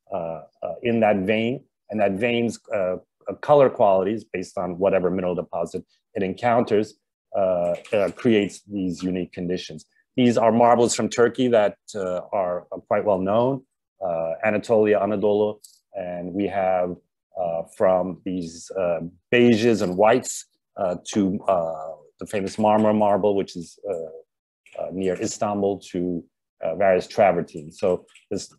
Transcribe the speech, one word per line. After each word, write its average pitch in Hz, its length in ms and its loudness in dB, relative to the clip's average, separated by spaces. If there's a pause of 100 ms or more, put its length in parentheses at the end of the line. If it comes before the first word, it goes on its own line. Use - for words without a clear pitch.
(120)
uh, 82 300 -8 (200)
uh, 87 200 -8
in 117 180 0
that 107 180 4
vein, 110 460 -2 (260)
and 107 100 -4
that 101 120 2
vein's, 117 480 -2 (120)
uh, 92 240 -2 (300)
uh, 101 140 -6
color 143 300 6
qualities 101 520 2
based - 360 -8
on 90 200 -4
whatever 92 320 2
mineral 90 240 -2
deposit 85 500 -6 (300)
it 104 80 -4
encounters, 110 720 0 (420)
uh, 90 380 0 (180)
uh, 98 220 2
creates 104 560 0
these 92 320 -6
unique 90 300 -4
conditions. 87 540 -8 (300)
These 123 200 4
are 113 160 4
marbles 117 420 4
from 107 140 -2
Turkey 120 400 2
that, 104 280 2 (180)
uh, 92 260 -4 (120)
are, 90 380 -4
are 90 180 -12
quite 104 160 0
well 98 140 2
known, 117 440 0 (420)
uh, 82 280 -4 (120)
Anatolia, 107 560 2
Anadolu, 104 580 0 (360)
and 90 380 -8
we 98 160 -2
have, 92 460 0 (460)
uh, 85 220 -4 (140)
from 92 480 0
these, 85 540 -8
uh, 87 220 0 (320)
beiges 120 500 4
and 90 140 -2
whites, 110 480 2 (320)
uh, 90 200 -2 (160)
to, 98 360 0
uh, 82 440 -2 (280)
the 92 60 -12
famous 98 300 -6
Marmara 107 400 4
marble, 104 380 2
which 98 220 -4
is, 85 220 -14 (100)
uh, - 920 -12
uh, 82 100 -8
near 92 220 -4
Istanbul, 101 680 -4 (100)
to, 87 320 -4 (420)
uh, 82 120 -4
various 95 300 2
travertines. 85 680 0
So 90 320 -2 (240)
this, - 280 -8